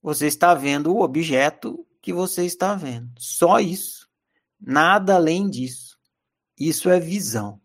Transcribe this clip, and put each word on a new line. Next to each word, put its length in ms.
Você 240
está 280
vendo 400
o 80
objeto 840
que 80
você 320
está 300
vendo. 440
Só 400
isso. 480
Nada 540
além 340
disso. 500
Isso 320
é 100
visão. 640